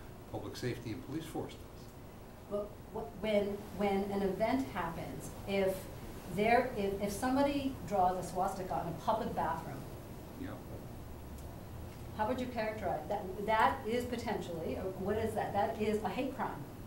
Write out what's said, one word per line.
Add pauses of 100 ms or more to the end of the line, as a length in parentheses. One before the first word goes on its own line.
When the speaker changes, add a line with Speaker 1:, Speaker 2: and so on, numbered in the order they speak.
(320)
Speaker 1:
public
safety
and
police
force
does? (640)
Speaker 2:
But (260)
wh-,
when, (180)
when
an
event
happens, (180)
if (640)
there,
if, (100)
if
somebody (140)
draws
a
swastika
in
a
public
bathroom, (600)
Speaker 1:
Yeah. (1700)
Speaker 2:
how
would
you
characterize
that? (220)
That
is
potentially,
or (180)
what
is
that?
That
is
a
hate
crime. (360)